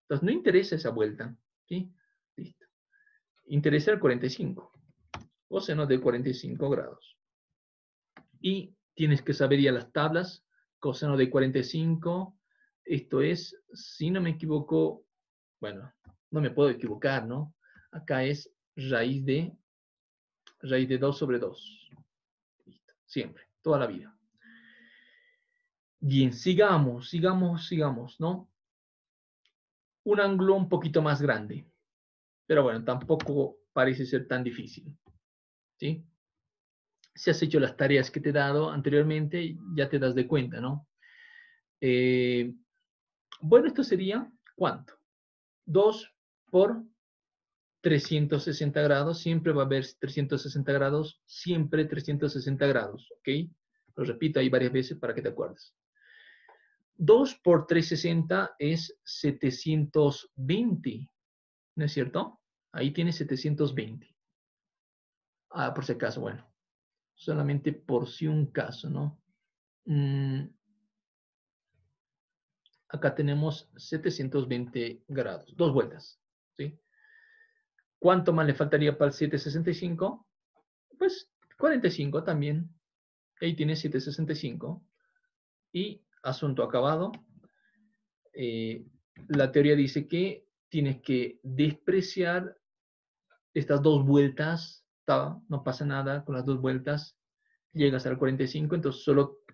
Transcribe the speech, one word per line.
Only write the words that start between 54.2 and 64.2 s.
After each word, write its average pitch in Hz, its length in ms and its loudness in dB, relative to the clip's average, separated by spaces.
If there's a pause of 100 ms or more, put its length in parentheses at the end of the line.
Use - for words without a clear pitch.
ahí 131 80 4
varias 127 240 2
veces 131 240 -2
para 120 180 -6
que - 80 -6
te - 60 -4
acuerdes. - 460 -8 (1200)
Dos 226 400 6
por 170 320 4
trescientos 165 340 2
sesenta 170 580 0
es 160 440 -2
setecientos 147 1300 0
veinte, 156 720 -2 (680)
¿no 156 80 -2
es 147 80 -2
cierto? 143 460 -4 (320)
Ahí 143 200 -2
tienes 170 240 -2
setecientos 143 580 -2
veinte. 113 420 -10 (1300)